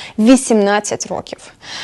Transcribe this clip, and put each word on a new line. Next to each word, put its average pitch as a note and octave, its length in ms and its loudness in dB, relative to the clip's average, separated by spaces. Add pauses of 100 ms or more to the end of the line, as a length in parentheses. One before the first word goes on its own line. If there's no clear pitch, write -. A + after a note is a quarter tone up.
(180)
вісімнадцять G#3+ 880 2
років. - 320 -10 (460)